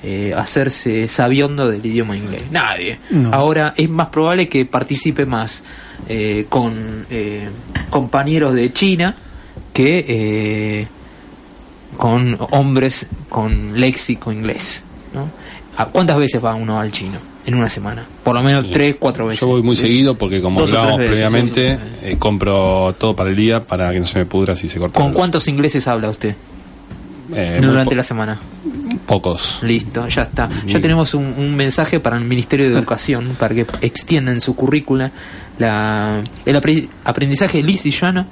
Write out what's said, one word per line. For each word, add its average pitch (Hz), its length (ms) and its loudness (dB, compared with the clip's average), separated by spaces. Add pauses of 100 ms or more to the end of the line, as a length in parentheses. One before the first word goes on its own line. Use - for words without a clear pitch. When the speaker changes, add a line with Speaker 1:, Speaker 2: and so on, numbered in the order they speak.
Speaker 1:
eh, 98 320 -4
hacerse 117 720 0
sabiondo 139 640 2
del 107 160 -4
idioma 113 320 -2
inglés? 101 240 -8 (100)
Nadie. 107 480 -2 (100)
Speaker 2:
No. 131 220 4
Speaker 1:
Ahora 151 460 2
es 156 120 2
más 160 200 0
probable 170 400 2
que 131 160 2
participe 135 600 0
más, 113 380 -4 (460)
eh, 107 400 -2
con, 110 600 -2
eh, 104 380 -6 (420)
compañeros 143 640 2
de 127 200 2
China 185 420 2 (560)
que, 151 380 4
eh, 107 760 -2 (1080)
con 120 420 2 (140)
hombres 135 560 2 (220)
con 107 500 0
léxico 127 520 0
inglés, - 520 -6 (300)
¿no? 139 160 -6 (480)
¿A 113 80 0
cuántas 170 320 2
veces 131 260 2
va 113 120 0
uno 110 240 -2
al 107 120 -2
chino 98 280 -8 (260)
en 123 100 0
una 117 140 2
semana? 110 340 -8 (200)
Por 120 120 2
lo 120 80 2
menos 139 220 4
Speaker 3:
Sí. 92 60 -6
Speaker 1:
tres, 143 280 2
cuatro 113 280 0
veces. 110 140 -2
Speaker 3:
Yo 131 60 2
voy 123 140 4
muy 117 140 4
Speaker 1:
Sí. 113 80 0
Speaker 3:
seguido 127 320 4
porque, 98 260 -2
como 92 200 2
Speaker 4:
Dos - 120 4
o - 20 4
Speaker 3:
hablábamos 110 240 4
Speaker 4:
tres 120 120 2
veces, 110 200 2
Speaker 3:
previamente, 120 440 2
Speaker 1:
sí, - 60 -8 (200)
sí. - 120 -12
Speaker 3:
eh, - 40 0
compro 95 800 2
todo 110 180 0
para 95 140 -2
el 95 60 0
día 113 280 4
para 90 280 -2
que 90 80 0
no 87 80 0
se - 120 0
me 90 60 2
pudra 95 300 0
si 85 140 -6
se - 100 -6
corta 87 160 -2
Speaker 1:
¿Con 147 100 4
Speaker 3:
la 139 40 2
luz. 147 80 0
Speaker 1:
cuántos 175 300 2
ingleses 143 400 0
habla 110 220 0
usted 107 260 -4 (1000)
Speaker 3:
Eh, 87 280 -2
Speaker 1:
durante 131 220 6
Speaker 3:
muy - 20 2
po-, 123 100 2
Speaker 1:
la 127 80 0
semana? 107 360 -4 (680)
Speaker 3:
pocos. - 560 -2
Speaker 1:
Listo, 117 460 -2
ya 120 160 0
está. 117 260 -2
Ya 107 160 -4
Speaker 3:
Bien. 98 160 2
Speaker 1:
tenemos 165 320 2
un, 143 120 0 (120)
un 143 180 0
mensaje 139 440 0
para 117 180 0
el 120 80 -2
Ministerio 127 440 2
de 120 60 4
Educación 123 640 0
para 110 160 2
que 117 100 2 (160)
extienda 131 500 0
en 120 100 0
su 127 140 -2
currícula 135 560 0 (480)
la, 107 640 0 (240)
el 143 100 4
apre-, 151 320 2 (180)
aprendizaje 147 580 0
liso 185 240 2
y 143 40 2
llano 180 400 0